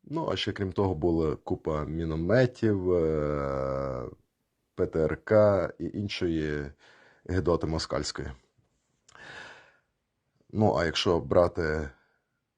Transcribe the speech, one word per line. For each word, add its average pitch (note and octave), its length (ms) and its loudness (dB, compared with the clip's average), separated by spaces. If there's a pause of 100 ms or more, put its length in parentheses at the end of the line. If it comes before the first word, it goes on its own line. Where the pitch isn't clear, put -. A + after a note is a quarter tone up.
Ну, - 260 -6
а F#2+ 60 -2
ще G2+ 160 -4
крім F#2+ 200 -4
того, F#2+ 240 2
була D#2+ 400 2
купа D#2 500 -4
мінометів, F2+ 1080 0
е, C2+ 1160 -2 (680)
П F2+ 120 0
Т E2 120 -2
Р D#2 240 0
К G#2 560 4
і E2 140 -6
іншої D#2 800 -4 (540)
гидоти E2 420 0
москальської. D2 640 -4 (2250)
Ну, G#2 220 4
а E2 100 2
якщо E2 340 2
брати D#2 720 2 (680)